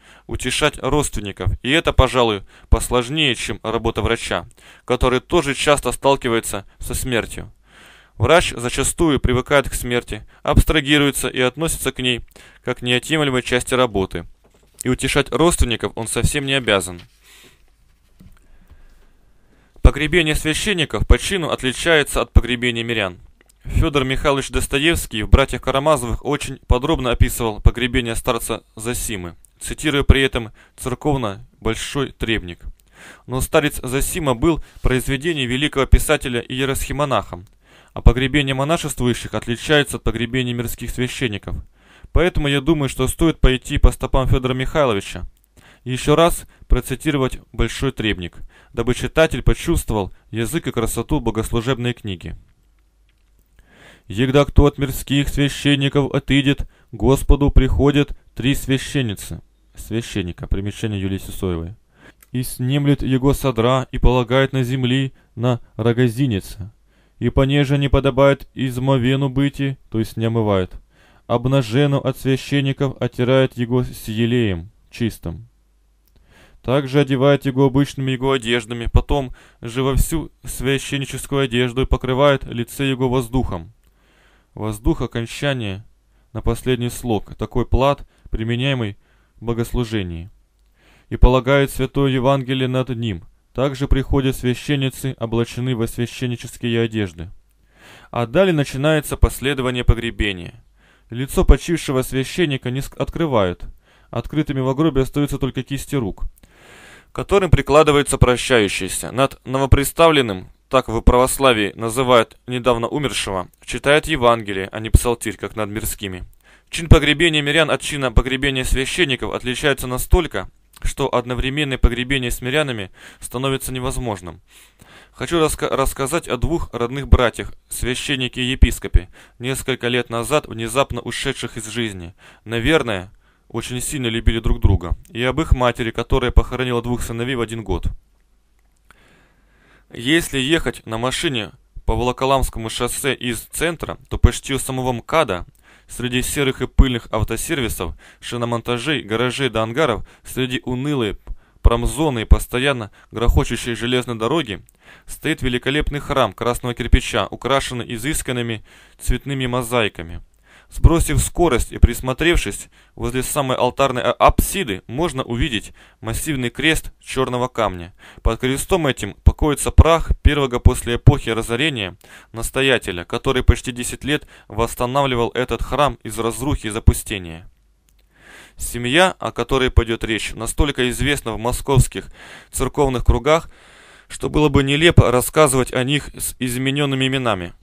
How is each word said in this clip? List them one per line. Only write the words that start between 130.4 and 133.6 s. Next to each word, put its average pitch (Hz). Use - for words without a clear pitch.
внезапно 113
ушедших -
из 107
жизни. 104
Наверное, 113
очень 120